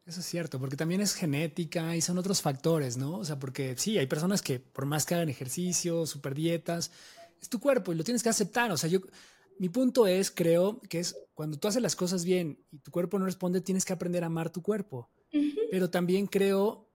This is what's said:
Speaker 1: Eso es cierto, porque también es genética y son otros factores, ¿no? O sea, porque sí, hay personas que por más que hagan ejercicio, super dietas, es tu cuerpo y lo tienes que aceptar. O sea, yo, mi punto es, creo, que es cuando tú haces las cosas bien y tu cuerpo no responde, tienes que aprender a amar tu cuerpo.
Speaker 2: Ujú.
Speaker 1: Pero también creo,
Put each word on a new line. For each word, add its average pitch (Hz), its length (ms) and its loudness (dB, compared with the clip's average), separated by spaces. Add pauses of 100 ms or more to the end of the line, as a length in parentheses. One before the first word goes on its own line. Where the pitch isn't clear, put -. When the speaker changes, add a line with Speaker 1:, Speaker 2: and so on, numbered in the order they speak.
Speaker 1:
Eso 175 160 -10
es - 40 -8
cierto, 160 340 -4
porque 135 160 -4
también 165 260 0
es 196 120 0
genética 165 840 -2
y 165 60 0
son 180 160 0
otros 185 240 0
factores, 139 560 0
¿no? 143 220 -4
O 202 60 -6
sea, 147 120 -4
porque 131 400 -6
sí, 208 220 0
hay 135 80 4
personas 165 340 0
que 127 180 -2
por - 280 -8
más 147 180 0
que - 80 -2
hagan 170 160 2
ejercicio, 170 800 -2
super 139 260 -6
dietas, 165 580 -2 (480)
es - 100 -18
tu 214 100 -2
cuerpo 254 340 2
y - 20 0
lo 160 80 -2
tienes 240 200 0
que 226 60 2
aceptar. 220 420 2
O 160 60 0
sea, 160 120 0
yo, 185 100 4 (600)
mi 185 100 0
punto 247 380 4
es, 190 240 4
creo, 175 500 4
que - 180 -6
es 175 160 -4 (200)
cuando 151 240 -6
tú 208 80 0
haces 226 140 0
las 190 140 0
cosas 175 300 0
bien 180 460 0
y 151 80 -20
tu - 120 -20
cuerpo 175 280 0
no 190 60 2
responde, 185 360 0
tienes 185 240 0
que 185 80 -2
aprender 175 300 -2
a 165 40 -2
amar 165 220 -2
tu 170 140 -8
cuerpo. 196 480 -4 (200)
Speaker 2:
Ujú. 294 280 0 (100)
Speaker 1:
Pero 185 220 0
también 185 340 2
creo, 196 680 2